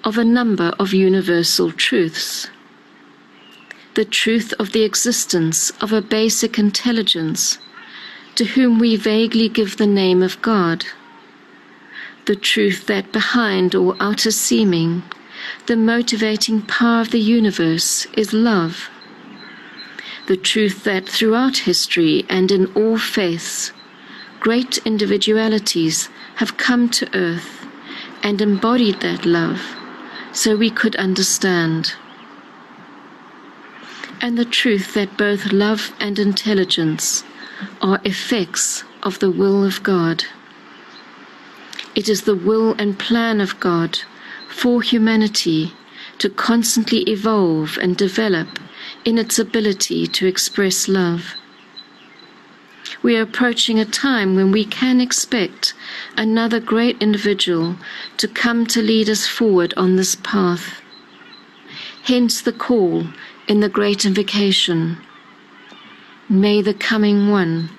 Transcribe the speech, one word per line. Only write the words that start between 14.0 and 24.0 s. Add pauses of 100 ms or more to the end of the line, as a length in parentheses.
outer
seeming, (640)
the
motivating
power
of
the
universe (100)
is
love. (1400)
The
truth
that
throughout
history
and
in
all
faiths, (680)